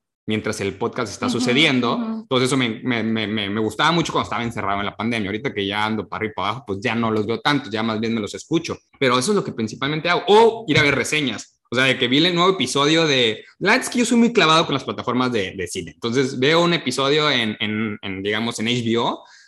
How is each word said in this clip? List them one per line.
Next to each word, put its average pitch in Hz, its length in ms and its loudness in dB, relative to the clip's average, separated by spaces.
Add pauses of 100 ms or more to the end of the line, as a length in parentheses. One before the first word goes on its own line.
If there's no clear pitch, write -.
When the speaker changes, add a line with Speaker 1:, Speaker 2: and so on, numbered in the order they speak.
(280)
Speaker 1:
mientras 107 340 -2
el 98 140 -2
podcast 113 360 -4
está - 160 -6
Speaker 2:
Ujú, 120 120 0
Speaker 1:
sucediendo. 127 560 2
Speaker 2:
ujú. 220 260 -6
Speaker 1:
Entonces 127 280 0
eso 139 80 0
me, 117 260 -2
me, 123 200 -2
me, 110 240 -2
me, 104 220 -4
me 104 100 -2
gustaba 113 320 0
mucho 165 220 0
cuando 127 120 0
estaba 110 180 -6
encerrado 101 360 -4
en 101 60 -4
la 101 100 -6
pandemia. 110 340 -2
Ahorita 107 240 -6
que 101 120 -4
ya 104 200 -2
ando 107 220 -4
para 92 120 -10
arriba 107 120 -4
y - 40 -20
para 95 140 -4
abajo, 123 180 -8
pues 98 140 -4
ya 113 140 -2
no 117 160 0
los 107 140 0
veo 113 160 -4
tanto, 143 280 0
ya 107 140 -2
más 110 160 -2
bien 113 140 -2
me 113 80 -4
los 101 120 -8
escucho. 131 440 -4 (220)
Pero 127 180 4
eso 131 140 0
es 208 40 2
lo 180 80 0
que - 80 -6
principalmente 147 580 -4
hago. 175 180 2
O 220 400 6
ir 151 120 2
a 151 40 6
ver 143 120 4
reseñas. 123 640 -4 (120)
O 120 40 -6
sea, 131 100 4
de 127 120 2
que 135 100 0
vi 139 180 4
el 180 100 0
nuevo 180 160 4
episodio 160 560 2
de... 120 360 2 (160)
La 185 120 2
verdad 254 160 2
es - 40 -6
que 247 80 0
yo 240 60 4
soy 240 120 4
muy 233 160 6
clavado 165 320 6
con 160 80 -2
las 135 100 -2
plataformas 120 480 -2
de, 95 240 -2
de 92 120 -6
cine. 92 240 -10
Entonces 123 460 -2
veo 151 260 4
un 170 100 2
episodio 147 580 0
en, 113 280 0
en, 107 420 -2
en, 95 200 -8
digamos, 107 380 -4
en 110 80 -2
H 120 180 0
B 113 120 0
O 151 260 -2 (240)